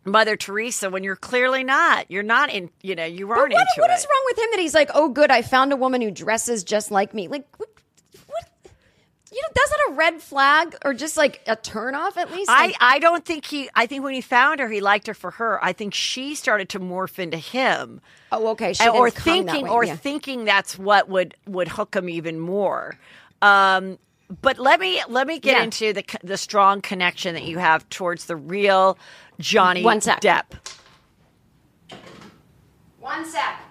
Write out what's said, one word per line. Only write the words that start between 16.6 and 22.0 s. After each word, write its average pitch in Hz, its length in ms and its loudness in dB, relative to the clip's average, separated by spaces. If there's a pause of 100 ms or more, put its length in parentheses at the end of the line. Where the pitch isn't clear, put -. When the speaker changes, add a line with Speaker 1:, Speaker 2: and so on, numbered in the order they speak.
Speaker 1:
to 196 100 -10
morph 185 400 -8
into 165 180 -6
him. 147 640 -2 (320)
Speaker 2:
Oh, 220 160 -2
okay. 220 240 -4
She - 120 0
Speaker 1:
And, 233 120 6
or 247 100 6
Speaker 2:
didn't 233 160 0
come 349 240 2
that 330 60 -4
Speaker 1:
thinking, 285 140 -2
Speaker 2:
way. 175 40 -6
Speaker 1:
or 233 140 2
Speaker 2:
Yeah. 160 100 -4
Speaker 1:
thinking 277 500 -8
that's 196 320 0
what 196 320 2
would, 185 280 -2 (100)
would 180 220 -4
hook 202 260 -8
him 180 140 -4